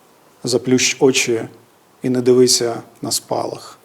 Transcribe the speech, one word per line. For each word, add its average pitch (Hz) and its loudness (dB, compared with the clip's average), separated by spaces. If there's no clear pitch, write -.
Заплющ 127 0
очі 127 0
і 131 -2
не 123 0
дивися 123 2
на 113 -8
спалах. - -8